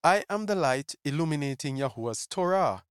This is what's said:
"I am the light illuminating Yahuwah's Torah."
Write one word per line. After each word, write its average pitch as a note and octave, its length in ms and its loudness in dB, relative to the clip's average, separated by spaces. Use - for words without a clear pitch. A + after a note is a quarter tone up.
"I F#3+ 260 4
am G#3 160 -2
the G3+ 100 0
light C#3 480 0
illuminating C#3+ 720 -2
Yahuwah's A#2 500 -4
Torah." F3+ 640 0